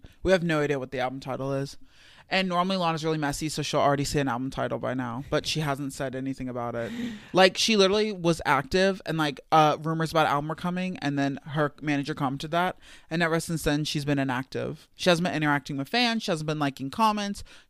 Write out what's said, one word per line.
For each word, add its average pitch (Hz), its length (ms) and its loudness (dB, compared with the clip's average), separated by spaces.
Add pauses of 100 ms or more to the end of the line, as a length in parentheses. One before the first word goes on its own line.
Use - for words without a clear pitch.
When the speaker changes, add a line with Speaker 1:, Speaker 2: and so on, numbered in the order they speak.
(240)
Speaker 1:
We 175 80 4
have 180 120 6
no 165 180 2
idea 143 180 0
what 131 120 -8
the 131 80 -6
album 131 200 -4
title 135 340 -6
is. 139 240 -6 (500)
And 190 220 0
normally 180 280 2
Lana's 165 280 0
really 160 140 2
messy, 147 300 -2
so 156 120 -4
she'll 143 200 0
already 143 220 4
say 147 160 0
an 135 80 0
album 131 220 -2
title 123 300 -4
by 120 160 -4
now, 123 340 -6
but 151 160 0
she - 140 -2
hasn't 143 340 -4
said 131 220 -6
anything 131 340 -6
about 120 240 -6
it. 117 180 -6 (200)
Speaker 2:
<laughs> 214 220 -14
Speaker 1:
Like, 190 220 8
she - 220 2
literally 208 360 4
was 170 340 0
active, 185 580 2
and, 160 100 -2
like, 151 240 -2 (120)
uh, 151 280 8
rumors 160 300 -2
about 156 160 4
an 107 60 4
album 147 160 0
were 160 80 -4
coming, 180 480 -4
and 143 160 -2
then 139 180 0 (120)
her 143 240 0 (100)
manager 143 320 -2
commented 139 340 -4
that, 175 280 0 (340)
and 165 100 0
ever 165 180 2
since 165 220 -4
then, 151 220 2
she's 147 220 -4
been 143 120 2
inactive. 127 800 -4
She - 160 2
hasn't 175 140 2
been 143 100 -2
interacting 147 420 0
with 139 100 -4
fans, 233 360 0
she 208 80 -2
hasn't 156 160 -2
been 156 100 -4
liking 139 320 -4
comments, 208 540 0 (260)